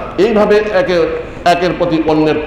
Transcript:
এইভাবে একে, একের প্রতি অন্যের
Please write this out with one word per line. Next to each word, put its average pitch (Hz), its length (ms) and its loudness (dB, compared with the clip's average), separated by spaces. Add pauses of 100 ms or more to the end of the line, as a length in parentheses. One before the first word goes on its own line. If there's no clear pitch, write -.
(180)
এইভাবে 208 400 2
একে, 185 640 0 (220)
একের 175 320 2
প্রতি 165 300 0
অন্যের 156 280 2 (120)